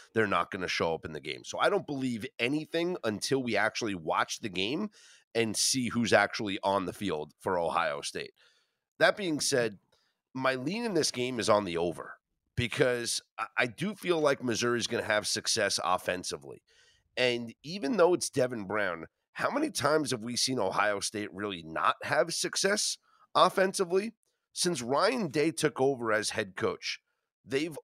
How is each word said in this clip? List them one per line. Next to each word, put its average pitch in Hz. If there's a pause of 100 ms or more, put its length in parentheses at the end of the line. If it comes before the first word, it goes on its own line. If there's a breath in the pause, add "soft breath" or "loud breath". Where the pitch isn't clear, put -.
(160 loud breath)
they're 110
not 90
gonna 90
show 85
up 76
in 80
the 76
game. 67
So -
I 151
don't 185
believe 131 (140)
anything 156
until 117
we 113
actually 107
watch 87
the 113
game 123 (460 loud breath)
and 113
see 131
who's 113
actually 101
on 98
the 87
field 78
for 92
Ohio 78
State. - (640 soft breath)
That 175
being 165
said, 117 (560)
my 131
lean 165
in 214
this 147
game 127
is 98
on 104
the 85
over, 82 (400)
because 123 (160)
I, 110 (100)
I 123
do 165
feel 175
like 151
Missouri's 120
gonna 107
have 107
success -
offensively. 90 (520 soft breath)
And 120
even 196
though 175
it's -
Devin 123
Brown, 92 (280)
how -
many 294
times 147
have 117
we 120
seen 127
Ohio 98
State 104
really 95
not 80
have 160
success - (360 soft breath)
offensively? 185 (400)
Since 175
Ryan 175
Day 156
took -
over 120
as 107
head 101
coach, - (460)
they've 143